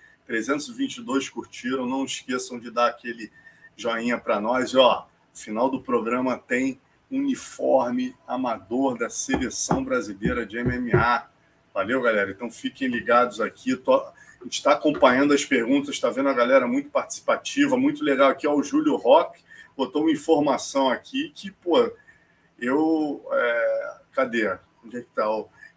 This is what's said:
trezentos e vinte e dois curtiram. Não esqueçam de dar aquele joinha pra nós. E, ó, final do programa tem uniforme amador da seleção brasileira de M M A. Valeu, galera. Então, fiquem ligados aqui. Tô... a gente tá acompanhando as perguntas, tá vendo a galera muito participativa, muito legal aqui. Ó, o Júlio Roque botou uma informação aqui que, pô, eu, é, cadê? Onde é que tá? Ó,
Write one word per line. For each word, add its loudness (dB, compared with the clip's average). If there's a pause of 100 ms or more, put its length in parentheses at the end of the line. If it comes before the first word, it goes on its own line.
(260)
trezentos -4
e -14
vinte -6
e -14
dois -4
curtiram. -8
Não -4
esqueçam -8
de -14
dar 0
aquele -8 (460)
joinha -2
pra -2
nós. -2
E, 4
ó, 6 (300)
final -2
do -4
programa -2
tem -4 (300)
uniforme -2 (100)
amador -2
da -4
seleção -4
brasileira -4
de -12
M -2
M -2
A. 2 (460)
Valeu, -2
galera. 0
Então, -10
fiquem -6
ligados 2
aqui. -4
Tô... 2
a -6 (300)
gente -8
tá 4
acompanhando 4
as 2
perguntas, 0
tá 2
vendo 0
a -2
galera 4
muito -2
participativa, 0
muito 0
legal 4
aqui. -4
Ó, 2
o 2
Júlio 0
Roque 4 (340)
botou -2
uma 2
informação 2
aqui -4
que, -14
pô, 2 (680)
eu, 0
é, -2 (160)
cadê? 0 (260)
Onde -14
é -8
que -20
tá? -2
Ó, -2 (320)